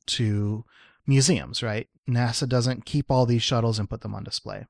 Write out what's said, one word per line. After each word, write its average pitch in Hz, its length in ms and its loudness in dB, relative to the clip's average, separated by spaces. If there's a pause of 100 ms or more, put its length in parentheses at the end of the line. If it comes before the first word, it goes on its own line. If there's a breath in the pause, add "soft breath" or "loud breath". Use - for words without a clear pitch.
to 104 580 0 (420 soft breath)
museums, 135 560 2
right? 110 280 -4 (200)
nasa 120 380 0
doesn't 123 380 0
keep - 260 -2
all 127 140 4
these 120 180 2
shuttles 113 360 0
and 101 100 -4
put - 100 -8
them 104 160 -10
on 101 80 -10
display. - 460 -10